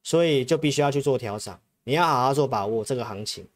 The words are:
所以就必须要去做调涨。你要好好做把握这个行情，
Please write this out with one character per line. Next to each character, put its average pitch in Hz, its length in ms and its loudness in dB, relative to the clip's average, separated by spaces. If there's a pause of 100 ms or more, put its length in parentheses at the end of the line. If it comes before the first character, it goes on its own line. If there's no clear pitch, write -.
所 165 200 2
以 147 220 2
就 156 140 2
必 151 120 0
须 143 120 2
要 143 80 2
去 139 100 0
做 135 160 2
调 107 220 -6
涨。 92 200 -12 (260)
你 123 100 -2
要 170 120 2
好 131 180 2
好 135 100 2
做 143 120 2
把 110 200 -2
握 110 180 -2
这 131 100 -4
个 120 80 -4
行 107 220 -10
情， 95 320 -10